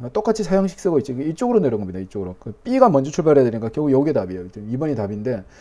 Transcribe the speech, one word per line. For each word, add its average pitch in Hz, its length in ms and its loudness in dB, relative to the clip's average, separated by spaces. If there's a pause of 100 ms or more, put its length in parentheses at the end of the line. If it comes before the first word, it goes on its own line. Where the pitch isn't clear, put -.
(140)
똑같이 220 280 0
사형식 190 380 0
쓰고 170 200 2
있죠. - 120 -6
이쪽으로 165 480 0
내려온 113 220 0
겁니다. 92 160 -8
이쪽으로. 95 420 -8
그 113 120 -12 (120)
B가 254 240 4
먼저 139 220 2
출발해야 151 340 6
되니까 113 240 -2
결국 147 240 0
요게 143 220 2
답이에요. 92 320 -4 (200)
이 117 120 -6
번이 151 160 -2
답인데. 107 500 -4 (160)